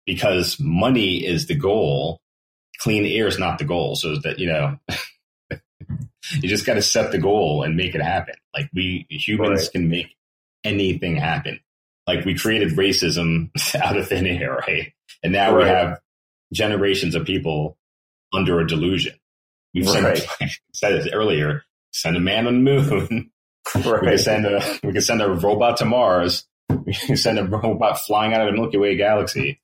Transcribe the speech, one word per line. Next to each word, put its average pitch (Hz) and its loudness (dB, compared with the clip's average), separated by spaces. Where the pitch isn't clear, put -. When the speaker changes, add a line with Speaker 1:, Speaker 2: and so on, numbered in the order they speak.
Speaker 1:
because 92 0
money 92 2
is 90 0
the 82 -2
goal, 82 0
clean 107 0
air 104 0
is 92 -2
not 85 -2
the - -6
goal. 82 -2
So 78 -4
that, 80 -6
you 90 -4
know, 71 0
<laughs> - -10
you 92 -2
just 104 -2
gotta 110 0
set - 0
the 98 0
goal 85 2
and 78 -2
make 87 -2
it 78 -2
happen. 87 -2
Like, 73 -6
we 92 -4
humans 101 -2
Speaker 2:
Right. - -6
Speaker 1:
can 85 0
make 85 -4
anything 95 0
happen. 73 -4
Like, 87 -2
we 92 0
created 107 0
racism 82 0
<laughs> - -4
out 101 0
of 98 -4
thin 95 0
air, 85 -4
right? 82 -4
And 85 0
now 98 4
we 90 6
Speaker 2:
Right. 95 4
Speaker 1:
have 87 0
generations 98 0
of 80 -2
people 76 -2
under 87 2
a 82 2
delusion. 82 -2
We've 92 2
sent, 95 2
Speaker 2:
Right. - 2
Speaker 1:
<laughs> - -10
I - -4
said 104 0
this 80 -6
earlier, 76 0
send 82 -2
a 85 0
man 101 0
on 123 4
the 139 4
moon. 117 0
<laughs> - -20
We 95 0
Speaker 2:
Right. 110 2
Speaker 1:
can 104 6
send 107 2
a, 101 2
we 104 -2
can 104 0
send 113 0
a 101 2
robot 104 2
to 120 0
Mars. 95 2
<laughs> - -2
We 95 -4
can - 0
send 110 2
a 98 0
robot 104 0
flying 107 2
out 110 2
of 101 0
the 110 0
Milky 107 0
Way 101 4
galaxy. 98 0